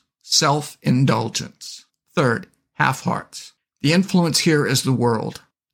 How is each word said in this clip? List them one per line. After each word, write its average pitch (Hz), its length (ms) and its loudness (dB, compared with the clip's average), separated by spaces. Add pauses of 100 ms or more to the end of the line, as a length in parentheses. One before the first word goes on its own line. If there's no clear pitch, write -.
(200)
self-indulgence. 135 1600 -2 (280)
Third, 123 360 0 (240)
half 135 300 -2
hearts. - 500 -8 (300)
The 143 100 2
influence 175 480 2
here 147 260 2
is 127 160 0
the 135 100 0
world. 117 500 -2 (320)